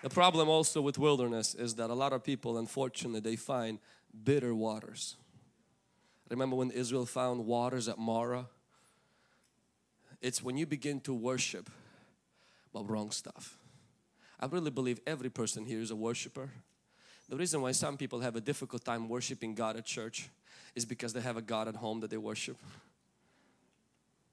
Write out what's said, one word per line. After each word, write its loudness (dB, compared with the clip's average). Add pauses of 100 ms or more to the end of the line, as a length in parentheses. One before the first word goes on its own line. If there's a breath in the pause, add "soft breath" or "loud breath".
The -2
problem 8
also 6
with 2
wilderness 4
is -2
that 0
a 0
lot 2
of -2
people, -2
unfortunately, -2
they 0
find -2 (440 loud breath)
bitter 4
waters. -4 (1120 soft breath)
Remember 2
when 2
Israel 0
found 0
waters 2
at -4
Marah? 0 (1800 loud breath)
It's -2
when -2
you 0
begin -2
to -2
worship, -2 (1000 loud breath)
but -6
wrong -2
stuff. -10 (840 loud breath)
I -2
really 0
believe 0
every -2
person -2
here -2
is -4
a -4
worshiper. -4 (760 loud breath)
The -6
reason 2
why 2
some 0
people -4
have 0
a -2
difficult -4
time -2
worshiping -4
God 0
at -8
church -6 (440 loud breath)
is -2
because -4
they -2
have -2
a -4
God 0
at -4
home -2
that -6
they -4
worship. -4 (1800 soft breath)